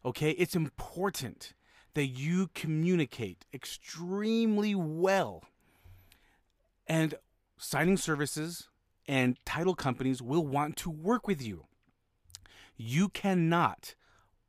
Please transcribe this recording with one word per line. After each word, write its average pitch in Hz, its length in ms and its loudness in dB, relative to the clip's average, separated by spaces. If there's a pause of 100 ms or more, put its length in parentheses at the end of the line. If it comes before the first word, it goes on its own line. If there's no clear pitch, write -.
Okay? 151 260 0
It's 180 240 0
important - 960 -4 (420)
that 147 100 2
you 156 480 0
communicate 156 960 0
extremely 208 1200 0
well. 165 680 2 (1400)
And 160 300 2 (420)
signing 170 400 2
services 156 720 -4 (380)
and 127 360 2
title 175 300 0
companies 131 480 -2
will 147 240 0
want 143 320 -2
to 170 140 -6
work 180 360 0
with 170 140 -2
you. 95 240 -8 (1080)
You 139 340 0
cannot 170 880 2 (540)